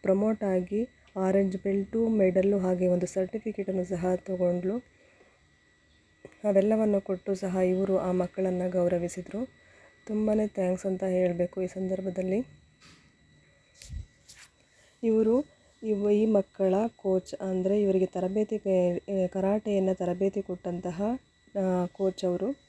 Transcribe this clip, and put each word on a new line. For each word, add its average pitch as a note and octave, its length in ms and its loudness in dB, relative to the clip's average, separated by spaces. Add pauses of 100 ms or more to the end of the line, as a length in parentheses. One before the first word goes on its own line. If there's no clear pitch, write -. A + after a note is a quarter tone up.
ಪ್ರಮೋಟ್ G#3 420 0
ಆಗಿ G3 460 -2 (280)
ಆರೆಂಜ್ F#3+ 400 2
ಬೆಲ್ಟು, G3+ 500 -2
ಮೆಡಲ್ಲು G3 500 4
ಹಾಗೆ F3+ 300 0
ಒಂದು F3+ 180 2
ಸರ್ಟಿಫಿಕೇಟನ್ನು F#3+ 800 -4
ಸಹ F3+ 200 -4 (100)
ತಗೊಂಡ್ಳು. F3+ 640 -2 (1700)
ಅವೆಲ್ಲವನ್ನು G#3 580 2
ಕೊಟ್ಟು G3 340 -6
ಸಹ F#3 200 -6
ಇವರು F#3 420 0
ಆ F3+ 140 -2
ಮಕ್ಕಳನ್ನ F3+ 580 -2
ಗೌರವಿಸಿದ್ರು. F3+ 760 -2 (600)
ತುಂಬಾನೇ G#3+ 400 0
ಥ್ಯಾಂಕ್ಸ್ F#3 380 -2
ಅಂತ F#3+ 180 -2
ಹೇಳ್ಬೇಕು F3+ 580 0
ಈ F3+ 60 -2
ಸಂದರ್ಭದಲ್ಲಿ. F#3 800 -4 (2500)
ಇವರು A3 380 4 (420)
ಇವ-, G#3 300 2
ಈ G#3 120 6
ಮಕ್ಕಳ G3 500 2 (200)
ಕೋಚ್, F#3+ 460 -2
ಅಂದ್ರೆ F#3+ 400 0
ಇವರಿಗೆ F#3+ 240 4
ತರಬೇತಿ, G3+ 560 -2 (480)
ಏ, F#3+ 180 0
ಕರಾಟೆಯನ್ನ G3 680 0
ತರಬೇತಿ F#3 480 0
ಕೊಟ್ಟಂತಹ, F3+ 600 -6 (580)
ಆ, F3+ 260 2
ಕೋಚ್ F#3+ 400 -2
ಅವರು. F#3 300 -2 (140)